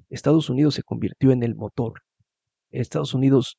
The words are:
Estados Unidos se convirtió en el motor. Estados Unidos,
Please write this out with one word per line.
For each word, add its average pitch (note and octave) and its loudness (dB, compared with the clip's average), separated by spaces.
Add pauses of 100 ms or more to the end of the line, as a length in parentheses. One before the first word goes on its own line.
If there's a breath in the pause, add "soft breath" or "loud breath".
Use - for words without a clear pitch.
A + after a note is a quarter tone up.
(100)
Estados D3+ 0
Unidos C#3 0
se - -6
convirtió A#2+ 0
en B2 0
el A#2 -4
motor. A2+ -8 (680)
Estados - -6
Unidos, C3 2